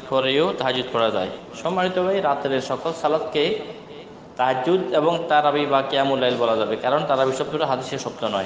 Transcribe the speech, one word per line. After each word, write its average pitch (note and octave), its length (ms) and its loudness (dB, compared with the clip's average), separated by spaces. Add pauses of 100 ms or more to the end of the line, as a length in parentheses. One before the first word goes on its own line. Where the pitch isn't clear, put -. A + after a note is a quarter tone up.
পরেও C3+ 480 2
তাহাজ্জুদ B2+ 360 0
পড়া A2+ 180 4
যায়? F#2+ 160 0 (360)
সম্মানিত F#3 360 0
ভাই, F#3+ 220 0
রাতের C#3 400 0
সকল C3 300 -4 (100)
সালাতকে D#3 580 0 (800)
তাহাজ্জুদ C3 560 0
এবং D#3+ 360 2
তারাবি D3 360 4
বা C#3 160 2
কিয়ামুল C3+ 380 0
লাইল B2 180 2
বলা A2+ 180 2
যাবে, A2 200 0
কারণ C#3 320 0
তারাবি C3 240 2
শব্দটা D3 340 -2
হাদিসের C3 340 -2
শব্দ A#2 240 -8
নয়। G2+ 220 0